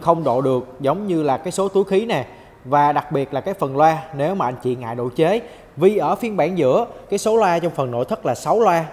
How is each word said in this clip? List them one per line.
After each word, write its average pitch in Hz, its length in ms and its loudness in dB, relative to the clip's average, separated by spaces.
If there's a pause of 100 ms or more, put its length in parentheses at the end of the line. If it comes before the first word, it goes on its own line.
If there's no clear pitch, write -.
không 165 220 0
độ 131 180 2
được, 131 260 0 (120)
giống 160 280 -2
như 165 160 0
là 135 140 0
cái 180 140 -8
số 196 180 -2
túi 196 140 2
khí 196 220 0
nè, 156 200 -2 (400)
và 143 260 4
đặc 143 200 -2
biệt 139 220 -2
là 131 80 -2
cái 190 120 -4
phần 135 240 -4
loa 156 260 4 (140)
nếu 160 180 0
mà 160 100 -2
anh 127 180 -4
chị 123 120 -2
ngại 120 200 -10
độ 123 200 -4
chế. 180 260 2 (360)
Vì 190 200 4
ở 165 180 0
phiên 214 220 -4
bản 170 200 2
giữa, 165 300 2 (220)
cái 202 100 -2
số 220 180 2
loa 175 220 4
trong 165 120 -2
phần 131 200 -2
nội 120 140 -2
thất 214 200 -6
là 127 100 0
sáu 180 240 0
loa, 170 340 4